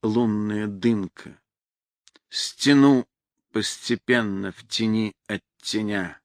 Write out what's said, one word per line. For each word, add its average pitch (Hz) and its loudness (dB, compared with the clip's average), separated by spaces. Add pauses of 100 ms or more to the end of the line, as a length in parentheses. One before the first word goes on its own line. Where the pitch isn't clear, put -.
лунная 107 0
дымка. 101 -4 (880)
Стяну 139 4 (440)
постепенно 104 -2
в - -20
тени 110 -2 (120)
от 104 -6 (200)
теня. 104 -6